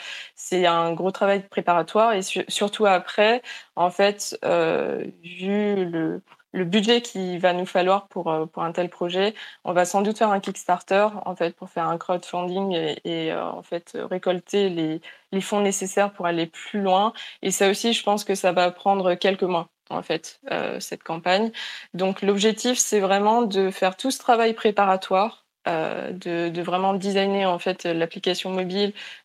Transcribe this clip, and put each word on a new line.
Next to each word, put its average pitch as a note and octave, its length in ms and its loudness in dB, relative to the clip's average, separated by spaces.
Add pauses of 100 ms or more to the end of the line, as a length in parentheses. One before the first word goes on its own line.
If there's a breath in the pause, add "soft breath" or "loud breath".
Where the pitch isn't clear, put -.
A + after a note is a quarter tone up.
(340 loud breath)
C'est F3+ 320 0
un E3+ 280 4
gros F3+ 180 -2
travail G3 360 2
préparatoire F3+ 640 2
et F#3+ 100 0
su-, - 240 -4
surtout G#3 400 0
après, G#3 560 4 (320 loud breath)
en F3 160 2
fait, G3+ 520 0
euh, - 640 0 (180)
vu F#3+ 600 -2
le, E3 360 -2 (320 soft breath)
le F#3 120 -2
budget A3 360 2
qu'il F#3 380 -6
va F3+ 140 2
nous F3+ 140 -2
falloir F#3+ 400 2
pour, E3 240 -4
euh, D#3+ 160 -2
pour E3 160 -8
un E3+ 80 -4
tel F3 180 -4
projet, F#3 460 -2 (280 loud breath)
on F3+ 100 -4
va F3+ 120 4
sans G3 160 2
doute G#3+ 160 0
faire G#3+ 140 2
un G3 80 2
Kickstarter, G3 720 0 (160)
en F#3 100 -6
fait, E3+ 200 -2
pour F#3+ 140 -16
faire E3 180 -4
un E3 120 -2
crowdfunding F3+ 720 -4
et, D#3+ 320 -2
et, E3 280 -4
euh, E3+ 140 -4
en - 160 -8
fait, - 340 -10 (140)
récolter F#3 600 0
les, E3 320 -2 (300 loud breath)
les F#3+ 100 0
fonds G3+ 180 -2
nécessaires G3+ 540 0
pour F3+ 120 -6
aller E3+ 220 0
plus - 340 -8
loin. G3 320 4 (300 loud breath)
Et F#3+ 80 0
ça G3 180 4
aussi, A3+ 240 0
je - 80 -2
pense G#3 220 0
que G3 100 -2
ça F#3+ 200 2
va F3+ 180 4
prendre F#3+ 420 0
quelques F#3+ 300 0
mois, F3 260 0 (200)
en E3 120 -6
fait, - 380 -6 (120)
euh, - 280 -4
cette - 240 -12
campagne. F3+ 480 0 (420 loud breath)
Donc, F#3+ 300 -2
l'objectif, A3 560 2
c'est - 220 2
vraiment G#3 420 4
de G3 260 0
faire F#3 260 0
tout - 140 -4
ce - 80 -2
travail A3+ 360 4
préparatoire, G3+ 920 2 (220)
euh, D#3+ 460 -2
de, E3+ 360 -4
de E3+ 140 -4
vraiment F#3 320 0
designer, G3 560 0
en E3+ 80 -2
fait, F#3 240 -4
l'application F3 680 -2
mobile, F#3 440 -2 (320 loud breath)